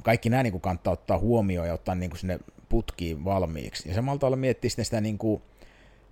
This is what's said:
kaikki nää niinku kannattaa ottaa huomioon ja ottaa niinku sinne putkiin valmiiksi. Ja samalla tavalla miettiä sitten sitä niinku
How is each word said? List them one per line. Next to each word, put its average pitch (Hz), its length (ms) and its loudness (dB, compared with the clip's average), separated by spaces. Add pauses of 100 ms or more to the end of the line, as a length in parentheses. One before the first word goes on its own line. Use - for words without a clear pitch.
kaikki 117 260 2
nää 127 140 4
niinku 92 160 -2
kannattaa 92 340 -2
ottaa 87 260 0
huomioon 98 480 2
ja 85 60 -2
ottaa 92 220 -4
niinku 90 220 -4
sinne 90 220 -4 (300)
putkiin 82 560 -2
valmiiksi. 82 640 -2
Ja 90 60 -2
samalla 135 240 0
tavalla 131 180 2
miettiä 127 320 0
sitten 110 160 -2
sitä 110 160 0
niinku 107 400 0 (720)